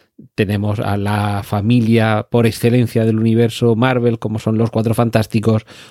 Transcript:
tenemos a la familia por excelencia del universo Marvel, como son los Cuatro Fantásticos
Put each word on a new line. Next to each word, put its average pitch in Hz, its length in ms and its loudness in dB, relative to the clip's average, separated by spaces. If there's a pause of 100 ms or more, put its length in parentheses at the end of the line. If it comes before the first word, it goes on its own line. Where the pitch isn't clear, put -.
(360)
tenemos 104 460 -2
a 101 160 -2
la 101 460 -2
familia 110 840 0
por 120 160 2
excelencia 117 600 0
del 110 120 2
universo 113 600 2
Marvel, 120 420 0
como 110 180 -6
son 110 200 -2
los 113 120 0
Cuatro 113 240 -2
Fantásticos 110 720 0 (260)